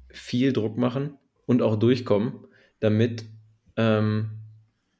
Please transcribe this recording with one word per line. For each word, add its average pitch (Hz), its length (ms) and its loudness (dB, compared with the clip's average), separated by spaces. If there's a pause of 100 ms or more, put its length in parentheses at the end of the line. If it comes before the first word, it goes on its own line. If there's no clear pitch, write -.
viel 127 440 -2
Druck 110 240 -2
machen 127 400 -4 (300)
und 123 160 2
auch 110 140 2
durchkommen, 110 680 0 (340)
damit, 110 460 0 (500)
ähm, 107 540 0 (720)